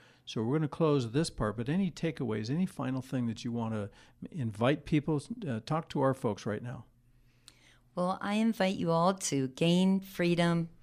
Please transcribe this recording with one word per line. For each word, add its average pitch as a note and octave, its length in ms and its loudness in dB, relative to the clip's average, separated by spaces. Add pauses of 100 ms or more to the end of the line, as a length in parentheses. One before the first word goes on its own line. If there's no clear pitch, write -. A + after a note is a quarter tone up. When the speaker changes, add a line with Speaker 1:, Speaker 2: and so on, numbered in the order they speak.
(260)
Speaker 1:
So - 160 -4
we're C3 160 0
gonna D#3 100 0
close C#3+ 440 2
this D#3 180 0
part. G#2+ 260 -2
But A#2 140 -4
any F#3 200 0
takeaways, A2+ 600 -4
any F3 160 0
final C3 340 -4
thing B2+ 280 -2
that G#2+ 140 -6
you A#2+ 100 -4
wanna A2+ 360 -2 (420)
invite B2 540 0
people, D3+ 380 0 (260)
uh, A2 160 -2
talk D#3+ 260 -2
to C#3+ 120 0
our C3+ 100 4
folks A2+ 320 -2
right G#2+ 180 -2
now? B2 220 -10 (1120)
Speaker 2:
Well, F3+ 260 -2
I G3+ 140 -2
invite G#3+ 420 2
you E3+ 140 0
all E3+ 240 4
to C#3 340 0
gain F3+ 520 4
freedom E3+ 680 2 (140)